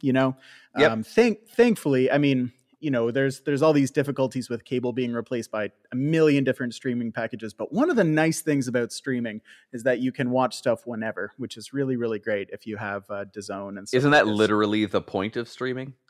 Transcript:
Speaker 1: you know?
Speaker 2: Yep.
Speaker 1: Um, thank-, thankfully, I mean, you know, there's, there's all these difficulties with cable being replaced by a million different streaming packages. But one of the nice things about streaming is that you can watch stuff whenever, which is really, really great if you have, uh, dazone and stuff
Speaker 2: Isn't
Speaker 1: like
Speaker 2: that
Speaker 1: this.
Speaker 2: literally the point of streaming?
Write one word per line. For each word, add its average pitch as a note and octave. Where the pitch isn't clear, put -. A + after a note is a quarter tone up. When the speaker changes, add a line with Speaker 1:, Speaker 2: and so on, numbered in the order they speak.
Speaker 1:
you C3+
know? C3
Speaker 2:
Yep. D3+
Speaker 1:
Um, A2
thank-, -
thankfully, D#3+
I C#3
mean, C3
you D3+
know, A#2+
there's, C3+
there's C#3+
all D#3
these C#3
difficulties C3
with A#2
cable B2
being A#2+
replaced A#2
by G#2+
a B2
million D3
different B2
streaming A#2+
packages. A2+
But -
one C#4+
of E4
the G#3
nice D#3
things C#3
about A#2+
streaming A#2
is A#2
that A#2+
you B2+
can B2+
watch B2+
stuff A#2
whenever, A2
which A#2+
is A2
really, C3+
really A2+
great G2+
if -
you G#2+
have, G2+
uh, G2+
dazone G2+
and G2+
stuff -
Speaker 2:
Isn't C#3
Speaker 1:
like C#3+
Speaker 2:
that G#2+
Speaker 1:
this. G#2
Speaker 2:
literally G#2+
the G2
point G#2
of A#2+
streaming? C3